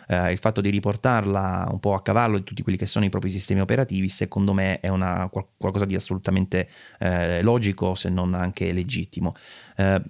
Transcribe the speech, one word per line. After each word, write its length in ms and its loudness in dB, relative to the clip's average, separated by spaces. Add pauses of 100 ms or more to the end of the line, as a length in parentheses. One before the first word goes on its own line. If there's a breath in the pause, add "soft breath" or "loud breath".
eh, 240 2
il 60 -2
fatto 240 0
di 80 2
riportarla 1000 0
un 80 -4
po' 140 2
a 80 0
cavallo 360 2
di 60 -2
tutti 180 -8
quelli 160 0
che 80 -2
sono 200 0
i 40 2
propri 200 -2
sistemi 320 0
operativi, 460 0
secondo 460 0
me 260 0
è 80 -4
una 440 0
qual-, 160 -6 (100)
qualcosa 280 0
di 100 -2
assolutamente, 720 0 (300 soft breath)
eh, 420 0
logico, 540 2
se 140 -4
non 240 0
anche 380 -2
legittimo. 640 -4 (400 loud breath)
Eh, 340 4